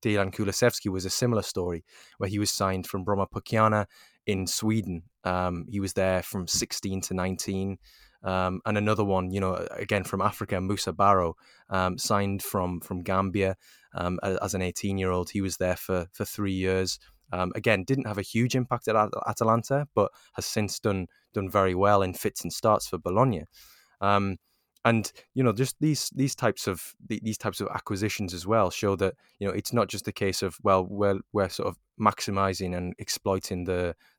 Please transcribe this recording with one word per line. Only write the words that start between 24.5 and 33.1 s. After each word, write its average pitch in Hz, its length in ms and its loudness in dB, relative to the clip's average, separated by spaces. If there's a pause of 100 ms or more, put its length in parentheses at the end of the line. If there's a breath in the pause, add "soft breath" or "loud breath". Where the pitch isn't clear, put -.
and, 113 280 2 (240 loud breath)
you 127 80 2
know, 120 100 4
just 127 260 -2
these, 147 360 0
these 135 200 0
types - 320 -2
of, - 280 -6 (120)
the-, 110 160 -6
these 110 140 -2
types 104 240 -6
of 101 60 -4
acquisitions 101 640 -4
as 87 140 -8
well 104 220 4
show 98 260 0
that, 92 180 0 (260 soft breath)
you 101 80 -2
know, 92 60 -2
it's 101 200 -6
not 113 140 2
just - 200 -8
a 104 40 -6
case 98 300 -2
of, 92 220 -4
well, 95 260 6
we're, 101 300 2 (120)
we're 98 180 2
sort 92 200 -4
of 90 80 -10 (240)
maximizing 98 760 2
and 90 220 -4
exploiting 95 680 -2